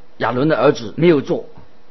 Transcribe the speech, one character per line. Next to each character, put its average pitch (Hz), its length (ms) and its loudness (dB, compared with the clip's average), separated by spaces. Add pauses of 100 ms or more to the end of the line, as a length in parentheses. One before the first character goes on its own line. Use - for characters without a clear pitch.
(160)
亚 120 160 -2
伦 131 160 2
的 143 80 4
儿 135 160 4
子 110 240 -4
没 156 120 2
有 151 120 6
做。 147 240 -4 (460)